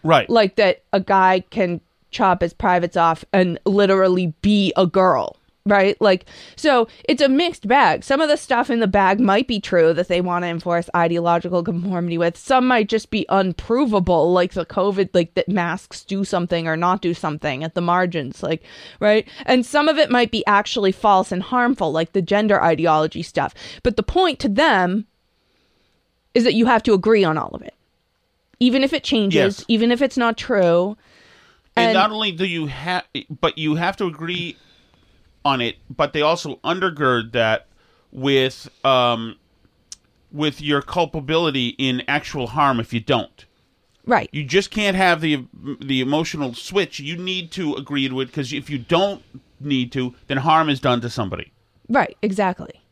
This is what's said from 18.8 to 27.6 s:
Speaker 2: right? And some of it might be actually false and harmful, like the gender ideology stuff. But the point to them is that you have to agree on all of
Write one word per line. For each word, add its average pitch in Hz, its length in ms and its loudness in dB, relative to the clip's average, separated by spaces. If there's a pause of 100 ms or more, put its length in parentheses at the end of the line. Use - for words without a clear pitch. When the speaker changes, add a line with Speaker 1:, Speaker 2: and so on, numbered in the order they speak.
Speaker 2:
right? 214 260 2 (200)
And 247 200 2
some 294 220 0
of 302 100 0
it 302 120 2
might 247 200 2
be 226 160 -4
actually 202 460 0
false 190 400 2
and 185 100 -4
harmful, 240 480 0
like 160 220 -2
the 190 100 0
gender 202 400 2
ideology 160 640 2
stuff. - 280 -4 (300)
But 240 140 -2
the 214 80 -2
point 349 360 0
to 285 100 -2
them 202 560 2 (1300)
is 233 100 4
that 254 100 4
you 226 120 4
have 226 160 4
to 233 100 2
agree 202 320 4
on 160 140 0
all 50 160 -8
of - 80 -14